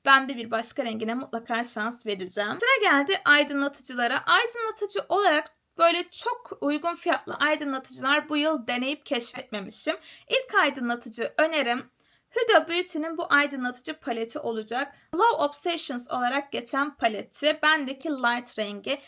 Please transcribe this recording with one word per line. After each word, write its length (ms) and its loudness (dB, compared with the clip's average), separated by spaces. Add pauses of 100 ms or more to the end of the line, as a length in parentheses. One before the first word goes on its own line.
Ben 240 6
de 80 -6
bir 140 -8
başka 340 -2
rengine 300 -4
mutlaka 500 -4
şans 420 -6
vereceğim. 540 -4
Sıra 300 4
geldi 340 4
aydınlatıcılara. 1000 2
Aydınlatıcı 840 0
olarak 480 2 (220)
böyle 320 4
çok 500 -8
uygun 340 0
fiyatlı 400 -2
aydınlatıcılar 920 0
bu 80 0
yıl 300 0
deneyip 400 -4
keşfetmemişim. 880 -6 (320)
İlk 260 0
aydınlatıcı 840 0
önerim 520 2 (400)
Huda 380 2
Beauty'nin 500 -4
bu 140 -4
aydınlatıcı 640 0
paleti 440 -6
olacak. 560 -4 (180)
Glow 320 4
Obsessions 640 -4
olarak 420 -2
geçen 420 -2
paleti. 680 -2
Bendeki 460 2
light 500 -2
rengi. 500 -4